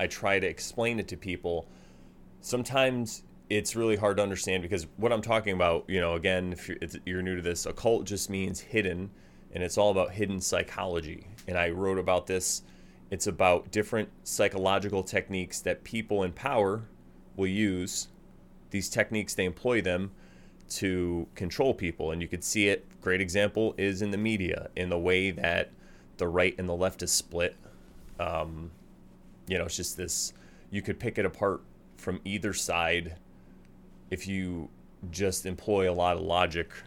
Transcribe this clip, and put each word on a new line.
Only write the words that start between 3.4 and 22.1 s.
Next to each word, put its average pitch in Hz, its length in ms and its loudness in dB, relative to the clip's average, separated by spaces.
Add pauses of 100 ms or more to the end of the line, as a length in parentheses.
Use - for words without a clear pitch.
it's 104 280 0
really 113 200 2
hard 101 200 4
to 104 60 4
understand 95 400 0
because 85 240 -2 (100)
what 117 160 2
I'm 107 100 2
talking 107 320 2
about, 85 340 4
you 92 120 2
know, 85 140 2
again, 90 380 2
if - 160 -10
you're, 87 120 -6
it's, 82 240 -8
you're 90 180 -4
new 92 140 -2
to 90 60 -4
this, 87 240 -2
occult 113 380 0
just 101 260 -4
means 95 300 -4
hidden, 95 500 -2 (420)
and 90 100 -4
it's 90 160 -2
all 104 120 6
about 95 220 2
hidden 95 280 -2
psychology. 87 880 -4 (180)
And 90 100 -2
I 87 140 2
wrote 95 280 0
about 90 280 2
this. - 360 -2 (480)
It's 98 180 -4
about 90 420 4
different 107 380 0 (160)
psychological 98 800 2
techniques 92 560 -4
that 90 240 -2
people 107 400 -2
in 90 80 -2
power 110 560 0 (480)
will 95 100 2
use. 95 640 0 (640)
These 98 180 -2
techniques, 107 460 0
they 95 100 2
employ 110 360 2
them 92 300 0 (580)
to 87 680 0
control 113 400 0
people. 80 360 -4